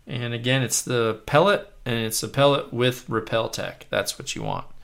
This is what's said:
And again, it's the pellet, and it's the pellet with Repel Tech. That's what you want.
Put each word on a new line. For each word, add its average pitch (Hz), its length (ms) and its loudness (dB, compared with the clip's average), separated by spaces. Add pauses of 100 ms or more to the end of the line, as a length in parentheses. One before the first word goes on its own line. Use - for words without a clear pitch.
And 120 280 -6
again, 127 280 0
it's - 200 -2
the 113 420 0
pellet, 185 480 4 (140)
and 123 100 -2
it's 113 240 -2
the 113 80 -4
pellet 139 420 4
with 123 380 0
Repel 113 400 0
Tech. - 400 -8
That's - 300 -2
what - 180 -8
you - 60 -8
want. 50 240 -4 (180)